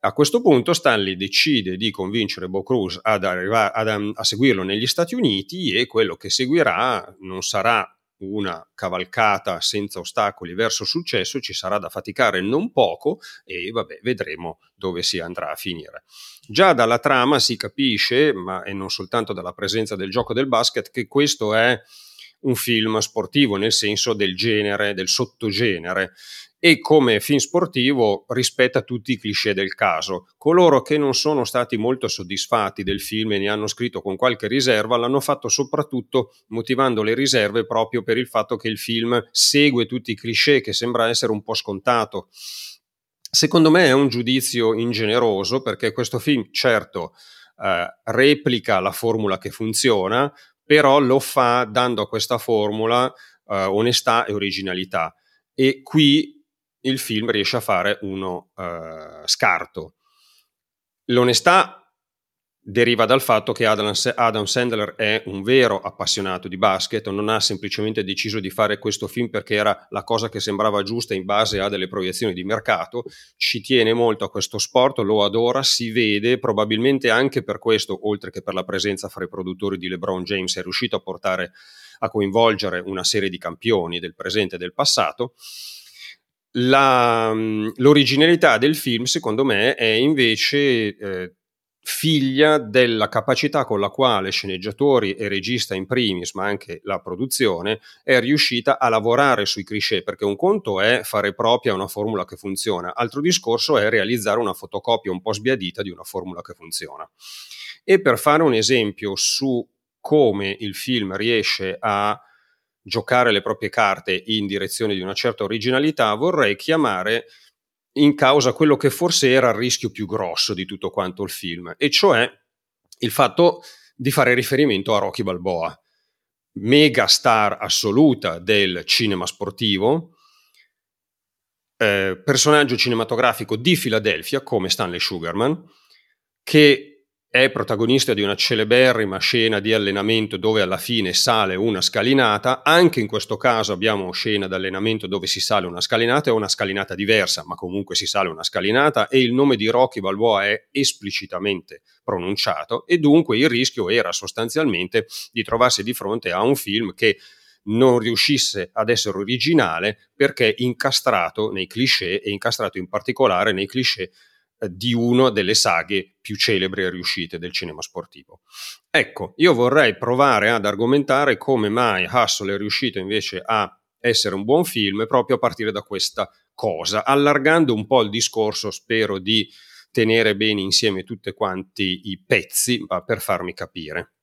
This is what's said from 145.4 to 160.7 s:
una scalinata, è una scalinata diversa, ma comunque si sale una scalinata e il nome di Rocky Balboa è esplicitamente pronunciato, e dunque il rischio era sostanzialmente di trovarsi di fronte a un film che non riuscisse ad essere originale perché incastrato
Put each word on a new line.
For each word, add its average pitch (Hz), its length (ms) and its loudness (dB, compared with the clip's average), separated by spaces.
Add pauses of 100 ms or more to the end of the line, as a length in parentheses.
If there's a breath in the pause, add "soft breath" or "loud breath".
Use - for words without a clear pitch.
una 87 160 -8
scalinata, 120 480 0
è 117 40 4
una 107 140 0
scalinata 98 460 -4
diversa, 98 500 0
ma 87 120 -10
comunque 92 400 -8
si 98 100 -4
sale 95 240 -2
una 80 140 -12
scalinata 113 640 2
e 135 120 4
il 120 140 2
nome 135 220 4
di 107 120 -2
Rocky 120 320 2
Balboa 101 460 0
è 104 240 -2
esplicitamente 98 1120 -4 (220)
pronunciato, 92 800 -4
e 175 140 0
dunque 147 360 4
il 135 140 2
rischio 120 400 -2
era 104 220 0
sostanzialmente 110 960 -2 (240 loud breath)
di 117 100 -6
trovarsi 117 400 2
di 117 140 -4
fronte 98 360 -4
a 92 120 0
un 135 120 4
film 104 380 -4
che - 240 0 (460 soft breath)
non 123 340 4
riuscisse 113 760 0
ad 110 160 -2
essere 104 280 -2
originale 110 1000 0
perché 135 420 2
incastrato 113 920 0